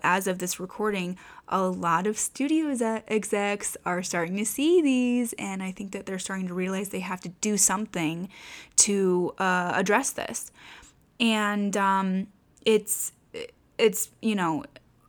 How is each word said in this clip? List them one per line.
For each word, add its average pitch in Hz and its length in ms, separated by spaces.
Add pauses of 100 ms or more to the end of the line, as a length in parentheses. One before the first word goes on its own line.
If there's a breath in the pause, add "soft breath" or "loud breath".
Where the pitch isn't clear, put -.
As 185 240
of 185 120
this 180 200
recording, 185 580 (300 loud breath)
a 190 140
lot 180 440
of 214 120
studio 311 500
exe-, 233 400
execs 202 800
are 180 180
starting 175 340
to 214 80
see 320 360
these, 247 580
and 190 240
I 185 80
think 196 220
that 196 120
they're 190 140
starting 190 300
to 175 40
realize 190 360
they 190 100
have 185 220
to 165 80
do 214 260
something 185 720 (500 loud breath)
to, 185 600
uh, 180 360
address 208 380
this. - 400 (680 loud breath)
And, 208 580
um, 190 500 (380)
it's, - 480 (640)
it's, 220 320 (120)
you 214 140
know, 165 300 (440)